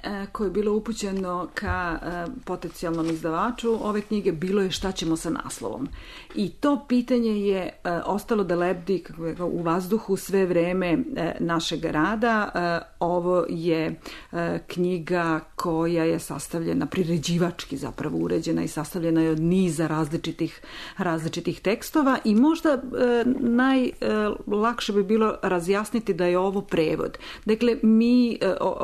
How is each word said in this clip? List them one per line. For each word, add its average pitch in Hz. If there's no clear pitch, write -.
e, 202
koje 214
je 180
bilo 208
upućeno 196
ka, 180
e, 175
potencijalnom 165
izdavaču 202
ove 208
knjige, 202
bilo 185
je: 190
„Šta 190
ćemo 160
sa 165
naslovom?” -
I 208
to 285
pitanje 233
je, 190
e, -
ostalo 208
da 175
lebdi, 175
kako 160
bih 165
rekao, 170
u 165
vazduhu 185
sve 190
vreme, 175
e, 170
našeg 165
rada. 214
E, 170
ovo 175
je, 165
e, 170
knjiga 170
koja 165
je 165
sastavljena, 165
priređivački 170
zapravo -
uređena 165
i 160
sastavljena 165
je 160
od 156
niza 170
različitih, 156
različitih 165
tekstova 254
i 214
možda, 302
e, 269
naj-, 247
e, 214
lakše 214
bi 202
bilo 220
razjasniti 196
da 175
je 175
ovo 190
prevod. -
Dakle, 226
mi, 233
e, -
o-, -